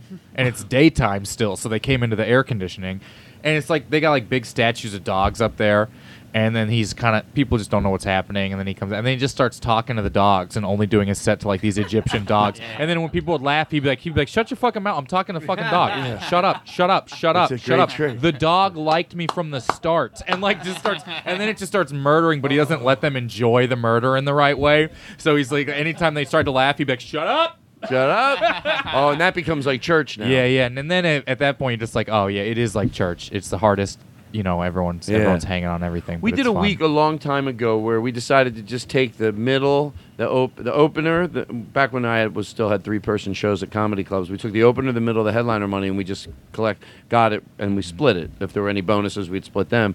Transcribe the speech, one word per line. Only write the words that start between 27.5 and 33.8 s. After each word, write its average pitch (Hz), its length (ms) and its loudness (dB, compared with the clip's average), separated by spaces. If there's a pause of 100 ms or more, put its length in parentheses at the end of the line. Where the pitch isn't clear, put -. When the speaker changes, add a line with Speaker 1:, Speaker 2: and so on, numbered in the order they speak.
Speaker 2:
Shut 131 220 2
up. 262 560 0
Speaker 1:
<laughs> 277 300 -4
Speaker 2:
Oh, 143 140 4
and 147 120 0
that 180 140 2
becomes 151 320 -2
like 131 140 0
church 160 360 0
now. 104 80 -6
Speaker 1:
Yeah, 127 200 4
yeah. 131 200 4
And, 123 140 -6
and 147 100 -8
then 180 160 0
at, 147 220 0
at 131 120 -2
that 143 200 0
point, 131 200 -2
you're 113 60 -4
just - 100 -10
like, 110 140 0
"Oh, 104 160 2
yeah, 101 160 -2
it 113 160 -2
is 113 180 0
like 95 160 0
church. 87 400 -4
It's 98 200 -6
the 98 80 -4
hardest." 98 400 2 (320)